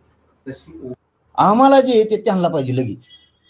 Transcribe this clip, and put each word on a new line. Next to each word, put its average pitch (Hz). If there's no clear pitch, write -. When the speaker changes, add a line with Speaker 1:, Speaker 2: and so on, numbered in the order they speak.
Speaker 1:
तशी -
ओ- 123
Speaker 2:
आम्हाला 254
जे 262
येते 214
त्यांना 190
पाहिजे 131
लगेच. 117